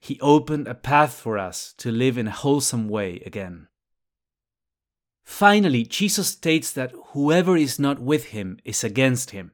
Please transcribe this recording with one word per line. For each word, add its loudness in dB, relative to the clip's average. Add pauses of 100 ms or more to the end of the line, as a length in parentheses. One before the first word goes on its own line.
He -12
opened 2
a -8
path 2
for -6
us -8
to -6
live 2
in -4
a -4
wholesome 0
way -4
again. -12 (1600)
Finally, 4
Jesus -2
states -2
that -6 (200)
whoever 2
is 0
not 0
with -2
him -10
is -6
against 0
him. -14